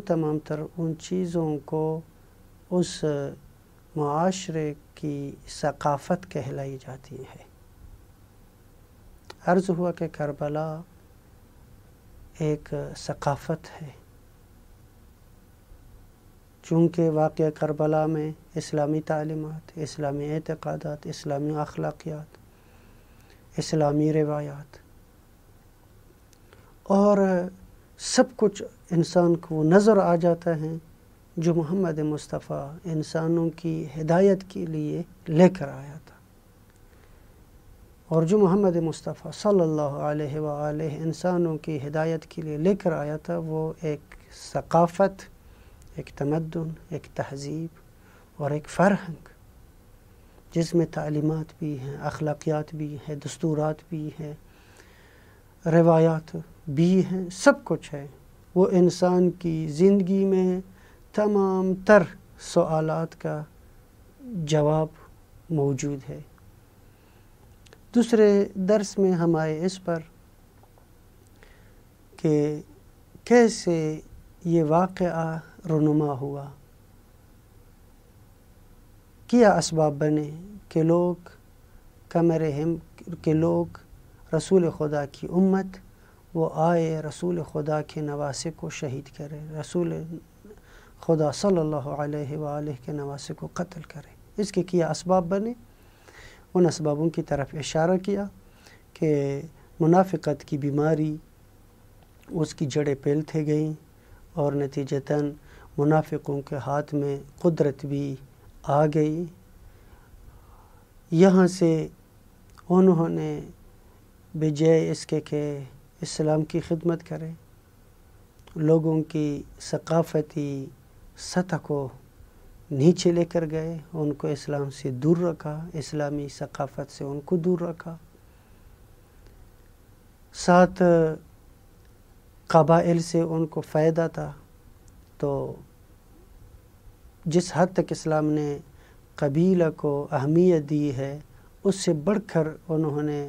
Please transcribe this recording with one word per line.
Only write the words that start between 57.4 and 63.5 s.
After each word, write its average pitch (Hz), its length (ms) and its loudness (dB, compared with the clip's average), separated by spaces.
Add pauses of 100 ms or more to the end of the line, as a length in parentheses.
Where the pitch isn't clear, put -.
کچھ - 300 -6
ہے۔ 143 120 -12 (480)
وہ 185 120 6 (140)
انسان 180 580 4
کی 165 180 -4 (200)
زندگی 196 480 4
میں 185 360 2 (540)
تمام 196 580 2 (140)
تر 208 160 10 (420)
سوالات 160 760 0
کا 151 220 -6 (1080)